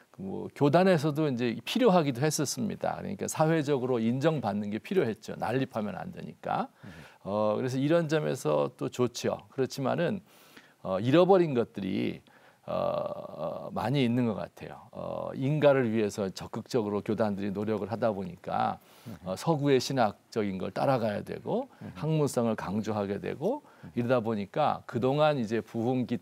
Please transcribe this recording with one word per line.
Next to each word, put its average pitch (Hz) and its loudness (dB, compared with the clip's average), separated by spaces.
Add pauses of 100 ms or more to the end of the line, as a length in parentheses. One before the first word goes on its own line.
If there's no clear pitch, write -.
(180)
뭐 95 -8
교단에서도 156 4
이제 120 0
필요하기도 175 4
했었습니다. 117 -2
그러니까 95 -6
사회적으로 139 2
인정받는 113 0
게 110 -2
필요했죠. 117 -2
난립하면 107 -2
안 85 -10
되니까. - -6 (540)
어, 107 0
그래서 123 -2
이런 151 2
점에서 151 0
또 139 -4
좋죠. 120 0 (100)
그렇지만은, 131 -2 (640)
어, 92 -2
잃어버린 170 6
것들이, 104 -2 (420)
어, 85 -4
많이 127 0
있는 120 2
것 110 0
같아요. 82 -12
어, - -8
인가를 135 4
위해서 104 0
적극적으로 104 -2
교단들이 104 0
노력을 104 -2
하다 113 0
보니까, 95 -4 (460)
어, 95 -4
서구의 143 2
신학적인 107 0
걸 95 -6
따라가야 110 0
되고 214 -6 (260)
학문성을 143 0
강조하게 101 -2
되고 139 -4 (320)
이러다 120 2
보니까 107 -2
그동안 143 2
이제 110 -2
부흥기 120 -2